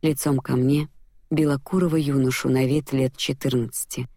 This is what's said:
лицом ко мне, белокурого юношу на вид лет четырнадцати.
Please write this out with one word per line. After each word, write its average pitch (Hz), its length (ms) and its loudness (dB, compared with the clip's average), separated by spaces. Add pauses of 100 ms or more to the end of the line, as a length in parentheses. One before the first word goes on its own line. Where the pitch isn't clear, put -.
лицом 147 380 0
ко 131 160 -4
мне, 143 340 2 (400)
белокурого 156 640 0
юношу 135 540 0
на 131 160 4
вид 139 280 -2
лет 131 240 0
четырнадцати. 123 1000 -4